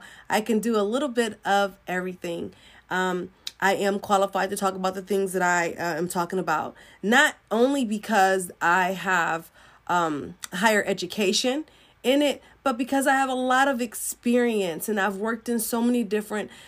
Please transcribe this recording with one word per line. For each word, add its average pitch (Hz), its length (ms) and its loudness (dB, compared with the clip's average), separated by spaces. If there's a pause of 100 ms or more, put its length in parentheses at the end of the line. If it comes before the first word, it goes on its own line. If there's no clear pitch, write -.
(280)
I 214 140 2
can 220 180 0
do 226 160 0
a 208 60 4
little 240 260 0
bit 233 380 -4
of 196 320 2 (100)
everything. 180 640 -6 (380)
Um, 185 400 -2 (300)
I 190 160 2
am 196 240 0
qualified 196 500 0
to 202 80 -6
talk 190 160 0
about 190 220 -4
the 190 80 -8
things 196 300 0
that 185 100 0
I, 175 300 2
uh, 170 240 -4
am 175 100 -2
talking 180 320 -2
about, 160 340 -2 (300)
not 262 320 4 (160)
only 254 340 2
because 196 640 2 (100)
I 180 340 2
have, 170 580 -2 (340)
um, 160 480 -2 (180)
higher 208 360 2
education 208 800 -2 (360)
in 277 220 2
it, 277 180 0 (220)
but 262 140 0
because 269 300 0
I 277 60 4
have 269 160 2
a 262 40 -2
lot 254 340 2
of 247 140 -2
experience 233 1080 -2
and 208 120 0
I've 196 180 0
worked 233 320 -6
in 233 100 0
so 233 220 -2
many 240 220 2
different 208 480 -4 (160)